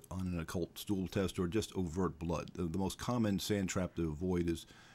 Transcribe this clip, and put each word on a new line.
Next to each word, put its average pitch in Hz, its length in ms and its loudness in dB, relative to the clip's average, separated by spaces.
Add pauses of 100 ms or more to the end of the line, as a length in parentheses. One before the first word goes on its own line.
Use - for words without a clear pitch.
on 92 180 -2
an 87 120 0
occult 82 400 -4
stool 95 300 0
test 95 280 0
or 90 100 2
just 101 280 0
overt 90 440 0
blood. 82 340 -2
The, 90 100 -2
the 82 140 0
most 95 200 0
common 107 420 2
sand 101 280 0
trap 90 280 0
to 85 120 2
avoid 87 420 2
is 82 160 0 (300)